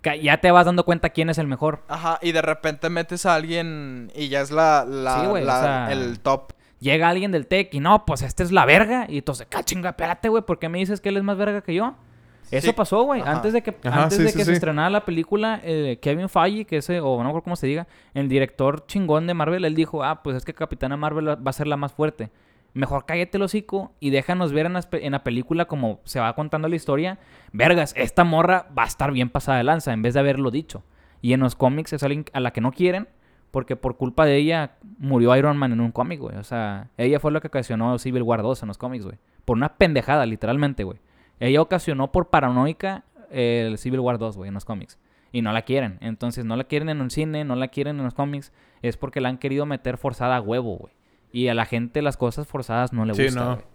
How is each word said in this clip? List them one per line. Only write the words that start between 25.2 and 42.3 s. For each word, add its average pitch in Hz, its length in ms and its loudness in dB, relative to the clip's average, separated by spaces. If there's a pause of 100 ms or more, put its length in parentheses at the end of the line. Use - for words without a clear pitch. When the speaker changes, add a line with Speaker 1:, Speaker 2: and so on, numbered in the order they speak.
Speaker 1:
película 131 420 -2
cómo 123 380 -4
se - 160 -6
va 117 160 0
contando 156 320 -4
la 170 80 0
historia. 160 420 -2 (340)
Vergas, 151 460 4
esta 131 260 4
morra 175 440 4 (100)
va 120 60 4
a 113 40 2
estar 143 240 -2
bien 123 200 0
pasada 135 260 0
de 120 60 2
lanza", 151 300 2
en 110 100 -2
vez 120 100 0
de 139 60 2
haberlo 135 320 2
dicho. 147 320 -8 (400)
Y 120 100 2
en 131 60 4
los 127 160 2
cómics 143 380 0
es 143 100 -4
alguien 143 300 -4
a 139 80 -4
la 123 100 -2
que - 100 -4
no 127 100 0
quieren 180 360 0 (420)
porque 131 260 -4
por 123 220 -6
culpa 131 280 2
de 143 100 6
ella 151 400 0 (240)
murió 127 360 6
Iron 143 220 4
Man 135 160 0
en 113 80 0
un 117 100 0
cómic, 143 280 -4
güey. 113 180 -10
O 101 60 -12
sea, 104 540 -8
ella 135 220 2
fue 151 120 0
la 156 80 0
que - 80 -8
ocasionó 123 500 -2
Civil 127 240 -2
War 113 220 0
dos 123 180 -2
en 113 60 -10
los 101 100 -10
cómics, 123 280 -10
güey. 98 120 -14 (280)
Por 120 120 2
una 139 200 -2
pendejada, 143 500 2
literalmente, 120 560 -2
güey. 92 160 -10 (400)
Ella 131 220 2
ocasionó 156 520 -2
por 180 160 0
paranoica 147 760 0 (260)